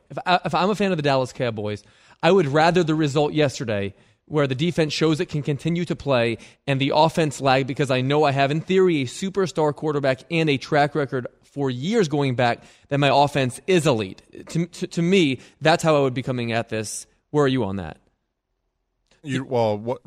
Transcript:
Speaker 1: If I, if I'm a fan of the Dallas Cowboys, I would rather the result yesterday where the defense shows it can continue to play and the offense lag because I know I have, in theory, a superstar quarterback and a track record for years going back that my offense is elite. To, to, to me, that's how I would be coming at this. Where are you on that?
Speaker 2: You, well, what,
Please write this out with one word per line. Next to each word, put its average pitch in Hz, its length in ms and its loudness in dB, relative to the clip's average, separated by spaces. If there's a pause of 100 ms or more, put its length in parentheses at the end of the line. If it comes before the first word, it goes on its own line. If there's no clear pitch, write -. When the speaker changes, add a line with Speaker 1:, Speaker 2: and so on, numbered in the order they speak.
(120)
Speaker 1:
If 139 120 -12
I, 180 220 2
if 156 80 -2
I'm 175 160 0
a 214 60 0
fan 196 160 -2
of 180 60 -2
the 151 60 -4
Dallas 135 300 0
Cowboys, 107 500 -6 (380)
I 165 100 4
would 190 160 4
rather 165 360 4
the 160 100 0
result 147 400 0
yesterday 113 640 -2 (300)
where 151 200 0
the 131 80 -4
defense 156 400 0
shows 156 260 0
it 180 100 -6
can 151 120 -4
continue 160 440 -4
to 160 100 -6
play 117 420 0 (300)
and 139 120 0
the 135 140 0
offense 156 480 2
lag 135 240 2
because 135 240 -2
I 127 120 0
know 143 220 2
I 143 80 4
have, 139 200 2
in 156 100 -2
theory, 185 400 2
a 131 40 -2
superstar 165 680 -2
quarterback 139 440 -2 (100)
and 160 180 0
a 139 100 2
track 143 360 0
record 135 320 -4 (180)
for 139 280 -4
years 165 360 0
going 139 280 0
back 120 280 0 (260)
that 139 100 0
my 143 120 4
offense 139 540 2
is 175 220 2
elite. 107 340 -2 (280)
To, 170 180 -4
to, - 200 -10
to - 140 -6
me, 170 380 2 (200)
that's 156 240 2
how 160 120 4
I 143 60 4
would 135 120 0
be 131 80 -6
coming 123 300 -4
at 113 180 -2
this. 110 380 -8 (240)
Where 147 140 2
are - 20 2
you 131 160 0
on 98 140 -4
that? 82 200 -10 (1300)
Speaker 2:
You, 131 200 -4
well, 117 340 0
what, 117 300 -6